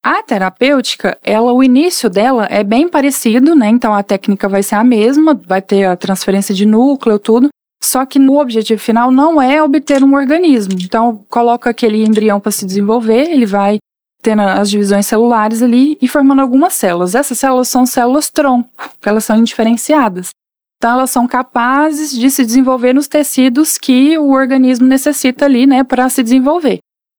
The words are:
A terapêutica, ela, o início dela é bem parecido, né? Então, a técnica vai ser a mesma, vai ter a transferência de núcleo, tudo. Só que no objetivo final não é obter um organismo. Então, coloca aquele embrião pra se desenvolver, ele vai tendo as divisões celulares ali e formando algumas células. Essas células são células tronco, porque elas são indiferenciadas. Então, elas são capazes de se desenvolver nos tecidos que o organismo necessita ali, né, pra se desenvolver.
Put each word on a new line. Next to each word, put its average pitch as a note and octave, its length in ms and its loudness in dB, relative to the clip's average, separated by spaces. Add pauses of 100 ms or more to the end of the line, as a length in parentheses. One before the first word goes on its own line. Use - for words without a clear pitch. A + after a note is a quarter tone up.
A F4 160 -2
terapêutica, A#3 1000 -2
ela, A3+ 280 0
o B3+ 120 2
início C4+ 440 0
dela G#3+ 440 0
é G#3 120 -2
bem A#3 240 0
parecido, C4+ 680 0
né? A#3 120 4
Então, A3+ 280 2
a G3+ 80 -2
técnica G3+ 440 -4
vai G3 140 0
ser G3+ 140 -4
a G#3 80 2
mesma, B3+ 500 2
vai F#3+ 280 -4
ter G3 240 0
a F3+ 120 0
transferência G3 560 -2
de G3+ 140 0
núcleo, A#3 500 2
tudo. A#3+ 320 2 (320)
Só C4 240 -2
que C4+ 140 -2
no C#4 200 4
objetivo A3 400 -2
final A#3+ 300 0
não D4 320 2
é C#4 220 2
obter C#4 400 0
um C#4 100 4
organismo. C4+ 680 0
Então, A3 500 -2
coloca A#3+ 420 0
aquele A3 340 0
embrião G#3+ 340 0
pra G#3 120 -4
se G3 120 -8
desenvolver, A3 680 0
ele B3+ 160 2
vai G3+ 320 0 (420)
tendo G#3+ 200 0
as G3 280 0
divisões G3+ 360 0
celulares A3+ 560 0
ali B3+ 400 2
e B3+ 60 0
formando C#4 340 2
algumas C4+ 320 0
células. F3+ 420 -2
Essas C4 240 -4
células B3+ 300 0
são B3+ 160 0
células B3+ 440 -2
tronco, B3+ 460 0
porque - 320 -12
elas G#3+ 160 0
são A3 140 0
indiferenciadas. A3+ 960 -2 (440)
Então, A#3 160 -2
elas B3+ 180 0
são B3 160 0
capazes C#4 840 -2
de B3+ 180 0
se C4 160 0
desenvolver B3 460 0
nos C#4+ 160 0
tecidos C#4 680 0
que C4+ 400 2
o C#4+ 140 0
organismo C4 540 2
necessita C4+ 600 0
ali, C4 200 2
né, C4+ 200 4
pra B3+ 240 0
se C4 120 -2
desenvolver. C4 580 0 (400)